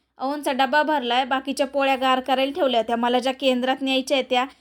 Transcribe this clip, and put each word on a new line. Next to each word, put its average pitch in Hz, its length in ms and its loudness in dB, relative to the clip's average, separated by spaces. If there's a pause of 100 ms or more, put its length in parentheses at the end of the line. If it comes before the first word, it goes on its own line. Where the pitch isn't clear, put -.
(200)
अहोंचा 285 340 -4
डबा 269 280 2
भरलाय, 269 420 0
बाकीच्या 269 420 -2
पोळ्या 269 300 0
गार 262 240 2
करायला 269 320 0
ठेवल्या 269 280 2
होत्या 233 160 -2
मला, 240 220 2
ज्या 254 160 -2
केंद्रात 254 460 0
न्यायच्या 269 360 0
आहेत 254 140 0
त्या, 254 140 2 (160)